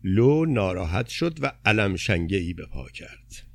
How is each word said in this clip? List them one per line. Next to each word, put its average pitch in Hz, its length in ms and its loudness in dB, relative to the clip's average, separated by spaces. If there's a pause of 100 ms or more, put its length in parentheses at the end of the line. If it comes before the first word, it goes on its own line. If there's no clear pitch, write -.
لو 127 400 4
ناراحت 95 640 0
شد 160 340 -4
و 143 100 -2 (120)
الم 104 320 4
شنگه‌ای 92 560 -2
به 80 140 -10
پا 64 220 -12
کرد. - 680 -20